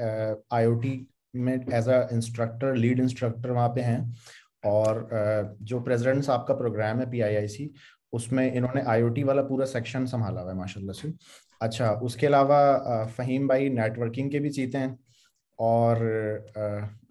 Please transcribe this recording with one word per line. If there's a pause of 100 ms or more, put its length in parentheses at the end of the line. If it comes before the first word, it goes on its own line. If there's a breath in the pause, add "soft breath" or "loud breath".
अ, (100)
आईओटी (280)
में
as
a
instructor,
lead
instructor
वहाँ
पे
हैं (500 loud breath)
और,
अ,
जो
प्रेसिडेंट
साहब
का
program
है
पीआईआईसी, (400 loud breath)
उसमें
इन्होंने
आईओटी
वाला
पूरा
section
संभाला
हुआ
है
माशाल्लाह
से। (480 loud breath)
अच्छा,
उसके
अलावा,
अ,
फहीम
भाई
networking
के
भी
चीते
हैं (600 soft breath)
और, (640)
अ, (260)